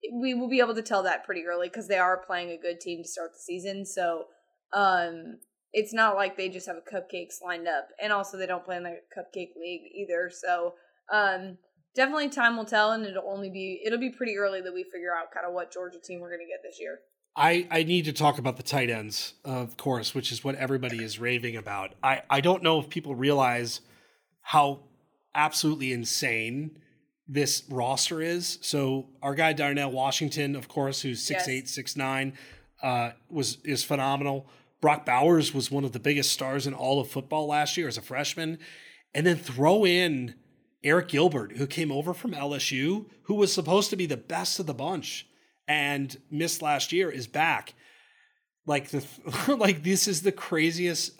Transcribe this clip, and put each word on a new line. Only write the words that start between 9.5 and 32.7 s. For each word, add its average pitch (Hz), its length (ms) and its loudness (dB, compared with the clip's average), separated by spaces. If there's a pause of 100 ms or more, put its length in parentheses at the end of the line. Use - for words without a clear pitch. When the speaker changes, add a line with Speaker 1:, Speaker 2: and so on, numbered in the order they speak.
Speaker 1:
league 170 380 -10
either. 175 400 -2
So, 175 400 -2 (380)
um, 190 460 0 (380)
definitely 285 340 2
time 233 280 2
will 220 80 -6
tell, 214 260 4
and 226 140 -2
it'll 190 240 -6
only 196 200 -6
be, 190 360 -8
it'll 226 140 0
be 254 100 -2
pretty 226 280 -4
early 196 240 0
that 185 120 -10
we 185 100 -6
figure 175 320 -6
out 165 180 -8
kinda 175 180 -6
what 175 200 -6
Georgia 180 320 -12
team 180 160 -12
we're 175 120 -12
gonna 170 160 -12
get 180 160 -12
this 180 160 -18
year. 160 200 -10 (360)
Speaker 2:
I, 170 340 4
I 165 140 2
need 170 220 2
to 151 80 -2
talk 147 240 4
about 123 200 -2
the - 60 -12
tight 127 260 0
ends, 107 440 -6 (100)
of 127 320 -6
course, 123 400 -2
which 131 160 -2
is 117 120 -8
what 135 120 -2
everybody 127 480 -2
is 107 160 -8
raving 120 380 -2
about. 101 440 -6
I, 131 280 2
I 139 120 6
don't 175 220 6
know 160 160 6
if - 100 -6
people 151 240 -8
realize 123 680 2 (600)
how 143 420 4 (500)
absolutely 151 580 2
insane 120 880 -2 (480)
this 139 420 0
roster 135 520 0
is. 170 400 -2
So 135 480 0 (120)
our 139 140 -2
guy 160 160 4
Darnell 143 400 0
Washington, 139 640 0
of 127 140 -10
course, 135 320 -2
who's 123 280 -4
Speaker 1:
Yes. - 140 -2
Speaker 2:
six - 60 -4
eight, 131 180 -4
six - 300 -8
nine, 135 400 -2 (440)